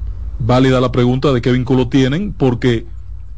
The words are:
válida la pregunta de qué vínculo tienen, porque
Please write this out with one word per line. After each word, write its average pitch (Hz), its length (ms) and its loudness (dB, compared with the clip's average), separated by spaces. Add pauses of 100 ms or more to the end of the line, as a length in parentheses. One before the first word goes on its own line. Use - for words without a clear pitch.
(380)
válida 127 420 2
la 123 120 0
pregunta 127 400 2
de 123 100 0
qué 127 100 2
vínculo 127 360 2
tienen, 139 440 0
porque 123 540 0 (520)